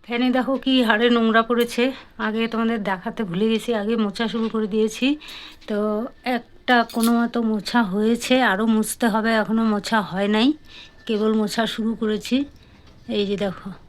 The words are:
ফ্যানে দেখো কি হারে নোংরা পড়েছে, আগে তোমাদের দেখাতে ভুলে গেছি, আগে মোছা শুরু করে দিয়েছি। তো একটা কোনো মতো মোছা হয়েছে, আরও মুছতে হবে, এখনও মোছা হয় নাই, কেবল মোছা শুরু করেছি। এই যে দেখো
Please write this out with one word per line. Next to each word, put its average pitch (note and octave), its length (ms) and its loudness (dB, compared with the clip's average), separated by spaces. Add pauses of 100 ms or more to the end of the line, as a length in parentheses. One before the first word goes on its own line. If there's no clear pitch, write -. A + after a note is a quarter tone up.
ফ্যানে A#3+ 220 -2 (100)
দেখো B3+ 160 0 (100)
কি C4 100 2 (140)
হারে A3+ 280 4
নোংরা A3+ 340 4
পড়েছে, A#3+ 340 0 (420)
আগে A3 160 -2 (120)
তোমাদের A3+ 260 -2 (100)
দেখাতে G3 400 -6
ভুলে F#3+ 220 0
গেছি, A3 180 -2 (120)
আগে G#3+ 120 -2 (100)
মোছা G3+ 300 -2
শুরু A3+ 200 -2
করে A3 200 -2
দিয়েছি। A3 340 0 (640)
তো G#3+ 80 -2 (580)
একটা - 400 -2 (200)
কোনো A#3 240 2
মতো A#3 200 -2 (120)
মোছা G#3+ 280 0 (140)
হয়েছে, A3+ 400 0 (180)
আরও G3 140 0 (100)
মুছতে A3 380 0
হবে, A3 180 2 (100)
এখনও A3 220 0 (100)
মোছা G#3 260 0 (100)
হয় G3 260 -2
নাই, A#3 120 4 (600)
কেবল A3 240 2 (100)
মোছা G#3+ 220 0 (120)
শুরু A3+ 160 -2 (100)
করেছি। G#3+ 340 -2 (840)
এই G3+ 120 0
যে G3+ 60 0 (100)
দেখো F#3+ 240 -6 (200)